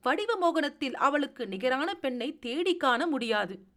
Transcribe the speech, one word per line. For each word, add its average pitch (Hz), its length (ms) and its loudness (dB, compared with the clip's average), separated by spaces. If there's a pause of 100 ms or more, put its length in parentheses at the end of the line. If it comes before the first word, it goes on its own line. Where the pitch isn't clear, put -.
வடிவ 415 320 2
மோகனத்தில் 294 580 0
அவளுக்கு 277 520 0
நிகரான 254 480 0
பெண்ணை 254 440 -4
தேடி 339 380 0
காண 277 300 2
முடியாது. 220 580 -2 (120)